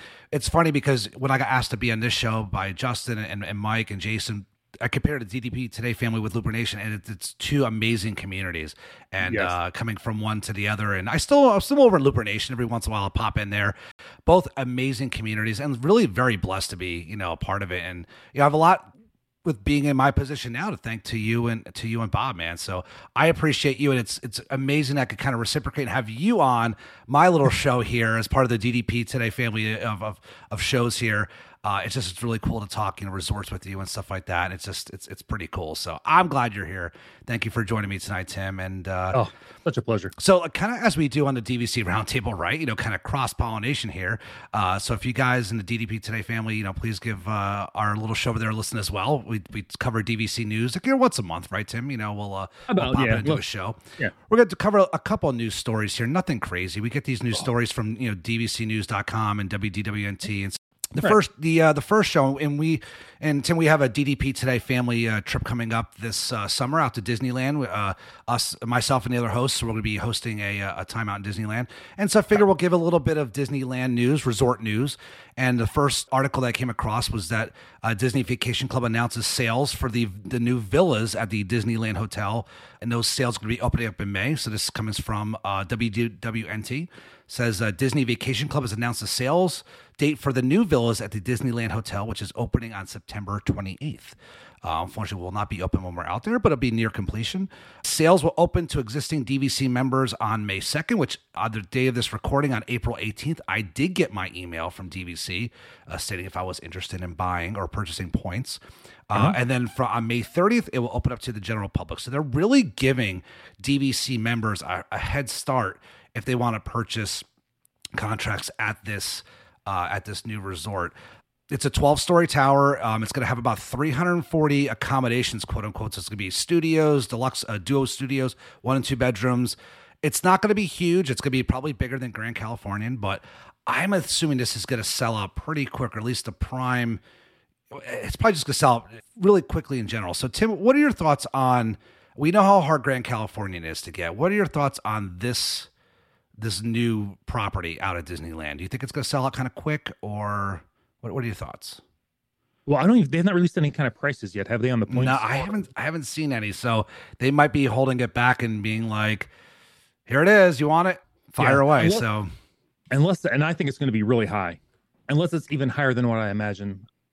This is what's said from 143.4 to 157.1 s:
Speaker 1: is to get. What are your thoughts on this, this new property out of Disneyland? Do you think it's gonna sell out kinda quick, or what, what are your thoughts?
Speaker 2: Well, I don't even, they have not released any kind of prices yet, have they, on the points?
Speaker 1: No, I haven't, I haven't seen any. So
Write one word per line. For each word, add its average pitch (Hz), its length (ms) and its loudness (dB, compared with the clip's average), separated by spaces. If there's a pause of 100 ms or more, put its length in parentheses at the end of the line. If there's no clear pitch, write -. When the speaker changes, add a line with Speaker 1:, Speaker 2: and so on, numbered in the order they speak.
Speaker 1:
is 80 180 -6
to 90 80 -12
get. 85 240 -6
What 156 160 2
are 202 40 0
your 208 100 2
thoughts 143 400 0
on 104 360 -4
this, - 480 -4 (680)
this 107 260 -6
new 113 640 0
property 98 560 -4
out 92 160 -2
of 82 80 -6
Disneyland? 80 540 -10
Do 80 40 -10
you 92 60 -8
think 135 140 -8
it's 135 100 -10
gonna 135 120 -4
sell 131 200 0
out 170 100 -2
kinda - 160 -4
quick, - 400 -6 (120)
or 104 640 -4 (360)
what, 107 140 -8
what 127 100 -2
are - 20 -4
your 104 80 -4
thoughts? - 460 -14 (840)
Speaker 2:
Well, 139 120 4
I 147 80 4
don't 240 120 8
even, 143 120 6
they 160 60 2
have 170 80 4
not 196 100 4
released 175 220 4
any 151 140 4
kind 139 160 2
of 117 80 -2
prices 135 400 -4
yet, 98 140 -4
have 113 120 0
they, 127 100 2
on 120 80 2
the 104 80 4
points? 127 200 2
Speaker 1:
No, 135 120 4
I 110 180 0
haven't, 196 380 -4
I - 60 -8
haven't 156 240 -4
seen 151 260 -4
any. 107 220 -2
So 113 340 0 (340)